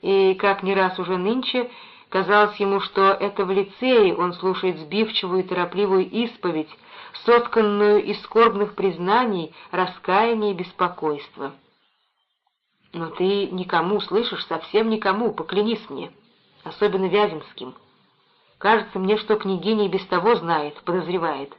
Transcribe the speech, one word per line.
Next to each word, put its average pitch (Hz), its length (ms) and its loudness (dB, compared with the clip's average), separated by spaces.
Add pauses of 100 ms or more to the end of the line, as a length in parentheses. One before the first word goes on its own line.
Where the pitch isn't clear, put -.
И, 190 320 4
как 196 300 0
не 190 100 0
раз 185 240 0
уже 185 200 -4
нынче, 247 520 -2 (400)
казалось 208 480 4
ему, 196 220 0
что 190 320 2
это 196 340 -2
в 185 60 -4
лицее 202 640 2
он 175 180 -2
слушает 180 460 -2
сбивчивую 185 640 -2
и 185 40 -6
торопливую 185 640 0
исповедь, 180 600 -4 (560)
сотканную 208 760 4
из 202 200 -6
скорбных 208 520 2
признаний, 190 760 0 (180)
раскаяния 202 800 0
и 190 40 -4
беспокойства. 156 1000 -6 (1400)
«Но 165 200 -8
ты 196 360 0
никому, 185 540 -2
слышишь, 208 460 -2
совсем 202 420 0
никому, 214 420 0
поклянись 208 580 -2
мне, 139 220 -10 (540)
особенно 190 400 -2
Вяземским. 165 680 -2 (840)
Кажется 214 420 0
мне, 190 180 2
что 214 200 0
княгиня 196 480 0
и 190 40 -2
без 190 180 -4
того 190 280 2
знает, 160 460 -4
подозревает. 165 760 -4